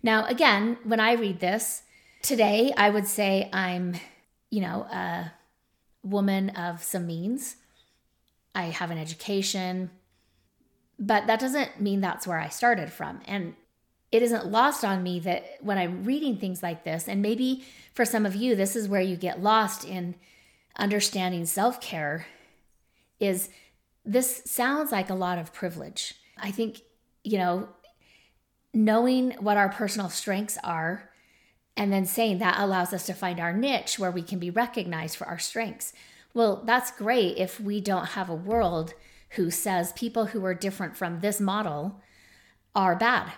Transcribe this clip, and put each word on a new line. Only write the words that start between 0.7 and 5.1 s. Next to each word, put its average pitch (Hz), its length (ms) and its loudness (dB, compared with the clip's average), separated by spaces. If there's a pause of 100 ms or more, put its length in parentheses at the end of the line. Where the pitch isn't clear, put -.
when 220 160 2
I 220 120 6
read 202 280 0
this, 196 420 -2 (400)
today 220 540 4
I 208 140 8
would 208 160 2
say 196 460 2
I'm, 180 420 -2 (560)
you 214 100 0
know, 180 220 -2
a 175 500 -6 (720)